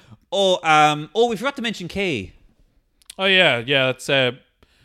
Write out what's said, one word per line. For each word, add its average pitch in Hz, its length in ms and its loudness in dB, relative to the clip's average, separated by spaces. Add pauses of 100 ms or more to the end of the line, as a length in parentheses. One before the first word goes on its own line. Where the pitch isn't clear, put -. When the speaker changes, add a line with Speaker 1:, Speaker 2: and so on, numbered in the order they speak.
(320)
Speaker 1:
Oh, 185 300 2
um, 151 540 2
oh, 233 120 4
we 233 80 -4
forgot 262 200 -6
to 233 80 -10
mention 190 240 -8
Kay. 160 460 -6 (840)
Speaker 2:
Oh, 190 80 -4
yeah, 170 400 2
yeah, 135 220 0
that's, - 200 -6
uh, 131 260 0 (520)